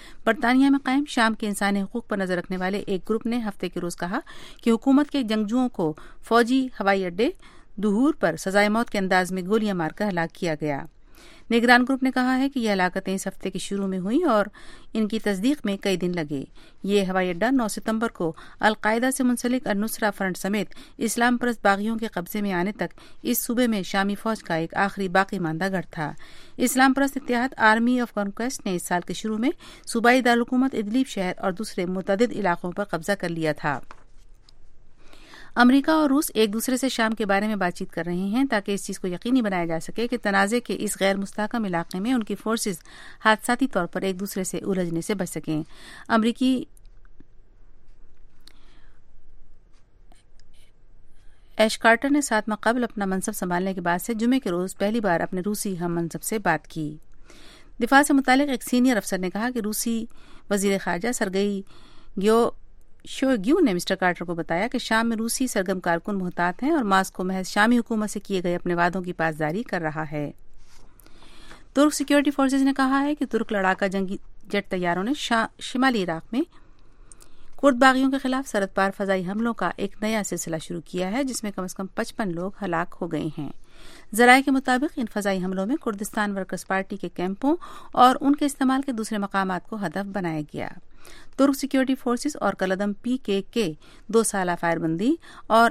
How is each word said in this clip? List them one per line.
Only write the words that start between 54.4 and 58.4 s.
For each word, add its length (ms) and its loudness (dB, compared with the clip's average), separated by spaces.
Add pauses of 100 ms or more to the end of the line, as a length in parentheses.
کے 100 -2
روز 280 -2
پہلی 220 0
بار 200 2
اپنے 200 -2
روسی 400 -2
ہم 140 -2
منصب 280 -4
سے 160 -2
بات 300 0
کی۔ 280 -6 (840)
دفاع 200 8
سے 100 2
متعلق 380 4